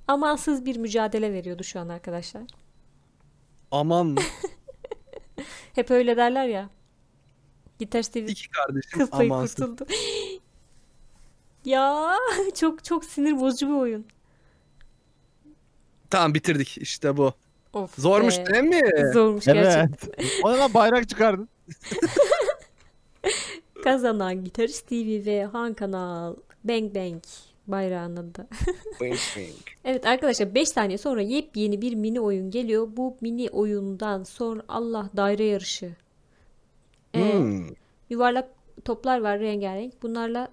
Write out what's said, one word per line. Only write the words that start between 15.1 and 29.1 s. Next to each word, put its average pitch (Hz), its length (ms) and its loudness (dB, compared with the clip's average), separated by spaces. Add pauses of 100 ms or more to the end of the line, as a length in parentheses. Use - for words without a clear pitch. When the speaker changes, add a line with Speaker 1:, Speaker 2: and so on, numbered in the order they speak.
Speaker 2:
Tamam, 165 240 4
bitirdik. 151 440 -2
İşte 143 380 -2
bu. 139 160 4 (400)
Speaker 1:
Of 185 280 -8
Speaker 2:
Zormuş 202 380 4
Speaker 1:
be. 180 80 -6
Speaker 2:
değil 220 180 4
mi? 208 480 6
Speaker 1:
Zormuş 220 320 4
gerçekten. 160 480 6 (260)
Speaker 3:
Evet. - 240 -2
O 214 100 4
zaman 262 220 4
bayrak 226 340 6
çıkardın. 214 400 2 (200)
Speaker 1:
<laughs> - 200 -18 (2000)
Kazanan 220 600 2
Gitarist - 440 -4
T 240 80 -4 (100)
V 214 200 -2
ve 208 180 0
Han 226 300 -6
Kanal. 180 600 -6 (300)
Bang 220 300 -2
bang 180 280 -6 (440)
bayrağının 175 680 -6
da. - 120 -16 (260)
<laughs> - 280 -14
Speaker 2:
Bang - 180 -2 (180)